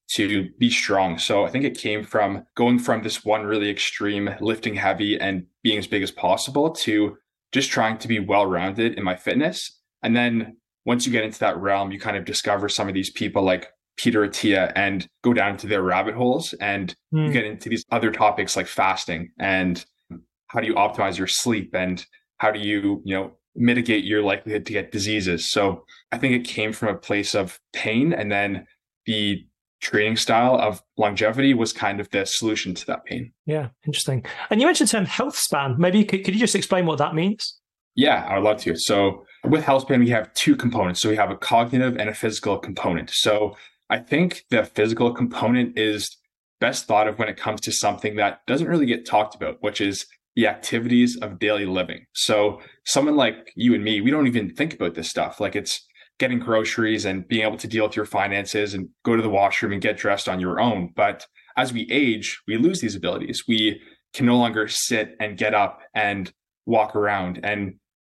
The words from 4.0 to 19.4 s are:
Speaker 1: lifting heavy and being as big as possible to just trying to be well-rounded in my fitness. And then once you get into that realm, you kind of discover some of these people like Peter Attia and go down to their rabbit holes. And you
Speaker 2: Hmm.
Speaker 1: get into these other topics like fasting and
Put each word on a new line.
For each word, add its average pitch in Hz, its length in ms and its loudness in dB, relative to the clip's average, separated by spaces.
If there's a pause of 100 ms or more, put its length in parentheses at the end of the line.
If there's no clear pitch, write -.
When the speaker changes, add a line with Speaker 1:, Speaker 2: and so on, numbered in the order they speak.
Speaker 1:
lifting 110 340 -2
heavy 101 440 0
and 95 280 -4 (160)
being 107 160 2
as 98 80 -6
big 101 160 0
as 95 80 -4
possible 156 600 0
to 107 460 0 (360)
just 135 180 0
trying 113 280 0
to 110 100 -10
be 113 100 0
well-rounded 98 760 0
in 104 100 -6
my 92 100 0
fitness. 143 680 -2 (220)
And 113 140 2
then 117 400 0 (280)
once 120 220 0
you 127 60 0
get 113 120 2
into 107 140 -8
that 95 200 0
realm, 98 340 -2
you 98 80 -10
kind 104 160 -4
of 92 80 -6
discover 101 440 -2
some 101 200 -2
of 95 60 -4
these 95 160 -2
people 101 320 -2
like 92 280 0 (260)
Peter 107 300 4
Attia 101 480 2
and 98 320 0 (160)
go 120 120 4
down 101 240 2
to - 80 -10
their 101 160 0
rabbit 92 320 0
holes. 123 400 0
And 101 400 -4 (180)
you 156 140 2
Speaker 2:
Hmm. 147 60 0
Speaker 1:
get 120 120 2
into 107 240 -8
these 113 220 -2
other 110 200 2
topics 104 460 0
like 92 100 -2
fasting 92 720 -2
and 92 460 0 (640)